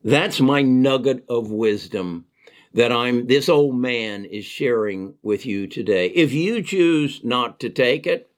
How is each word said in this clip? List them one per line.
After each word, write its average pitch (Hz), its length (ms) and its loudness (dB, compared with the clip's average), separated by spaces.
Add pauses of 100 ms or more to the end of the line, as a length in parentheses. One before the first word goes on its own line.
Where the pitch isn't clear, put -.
that's 147 380 0
my 139 220 4
nugget 131 640 2
of 117 220 -2
wisdom 104 760 -2 (480)
that 117 200 2
I'm, 120 340 0
this 139 220 2
old 147 280 4
man 113 480 -4
is 104 200 -12
sharing 107 760 -4
with 104 220 -2
you 98 220 -4
today. 95 420 0
If 151 240 2
you 190 300 -2
choose 165 640 0
not 120 360 -2
to 117 100 -6
take 139 360 0
it - 320 -4